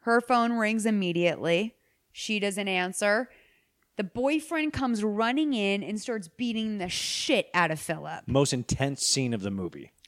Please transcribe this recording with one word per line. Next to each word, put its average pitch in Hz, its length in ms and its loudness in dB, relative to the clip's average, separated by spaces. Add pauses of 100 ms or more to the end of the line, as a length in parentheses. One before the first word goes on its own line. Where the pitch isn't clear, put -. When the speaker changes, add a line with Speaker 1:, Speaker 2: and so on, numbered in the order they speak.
Speaker 1:
Her 233 180 4
phone 240 320 2
rings 220 320 0
immediately. 175 880 2 (380)
She - 260 -2
doesn't 202 300 -2
answer. 202 600 0 (680)
The 208 60 -2
boyfriend 294 720 -2
comes 240 300 0
running 240 500 0
in 202 280 0
and 202 200 -6
starts 220 260 -6
beating 220 520 -4
the 180 100 -4
shit - 640 0
out 170 180 4
of 156 80 -2
Philip. 156 480 -8
Speaker 2:
Most 135 260 4
intense 135 520 -2
scene 127 280 0
of 104 80 -4
the 101 100 -2
movie. 85 420 -6 (140)